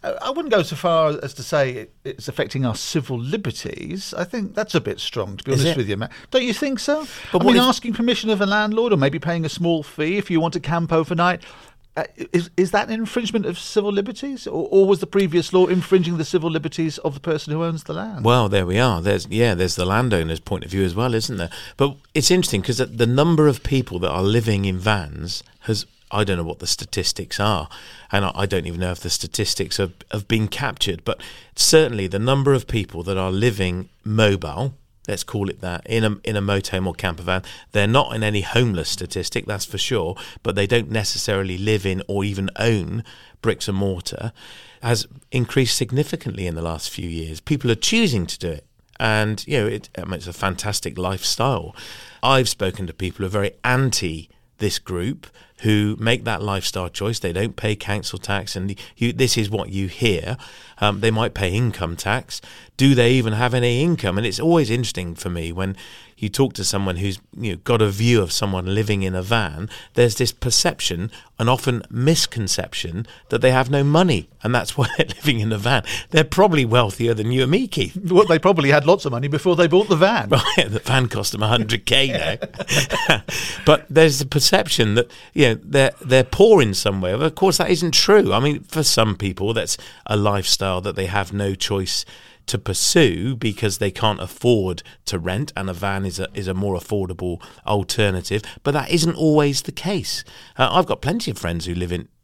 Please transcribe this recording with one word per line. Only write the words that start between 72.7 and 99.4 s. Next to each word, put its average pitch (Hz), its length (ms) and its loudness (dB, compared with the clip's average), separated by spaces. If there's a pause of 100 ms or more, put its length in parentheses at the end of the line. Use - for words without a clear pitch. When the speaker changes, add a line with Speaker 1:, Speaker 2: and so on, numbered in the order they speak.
Speaker 2:
that 117 140 0
they 127 80 8
have 127 200 2
no 139 140 2
money, 147 440 4 (140)
and 117 120 0
that's - 220 -2
why 127 160 2
<laughs> - 40 -6
they're 156 100 2
living 127 340 -2
in 110 120 0
a 107 60 -2
van. 117 260 0 (260)
They're 156 140 4
probably 170 400 4
wealthier 117 500 2
than 107 180 -2
you 131 100 2
and 127 80 2
me, 226 180 2
Keith. - 280 -4 (140)
Speaker 1:
Well, 185 160 8
they 160 120 4
probably 156 320 4
had 143 160 6
lots 190 180 4
of 139 80 -2
money 131 160 -4
before 165 280 2
they 175 120 6
bought 190 200 4
the 185 80 4
van. 170 340 4
Speaker 2:
<laughs> 139 60 4 (200)
Right, 101 140 2
the 104 100 -2
van 127 280 2
cost 101 240 -4
them 104 100 -4
a 110 60 0
hundred 113 380 0
K 135 260 4
now. - 1120 -2
<laughs> - 380 -8
But - 260 6
there's 151 280 6
the 139 80 -2
perception 135 680 2
that, 120 160 2 (240)
you 139 140 6
know, 113 140 2
they're, 135 300 2 (120)
they're 127 200 6
poor 202 380 8
in 107 120 2
some 98 260 -2
way. 90 120 0
Of 151 220 0
course, 190 240 2
that 175 120 0
isn't 170 220 0
true. - 400 6
I 104 80 4
mean, 147 240 0
for - 180 -4
some 110 340 2
people, 98 360 -2
that's 107 240 -2 (300)
a 104 100 0
lifestyle 98 640 0
that 95 140 -4
they 95 100 -2
have 95 260 -2
no 101 220 -2
choice 95 500 -2 (420)
to 117 120 -4
pursue 104 760 2
because 110 440 -2
they 101 120 2
can't 107 300 0
afford 95 640 0 (240)
to 98 120 -4
rent, 92 380 -4
and 95 120 -6
a 92 40 -6
van 98 340 -4
is 92 140 -6
a, 92 140 -6
is 101 120 -6
a 95 80 -4
more 98 240 -2
affordable 90 640 -4 (240)
alternative. 101 760 0 (200)
But 143 100 0
that 143 180 -2
isn't 165 260 2
always 147 460 4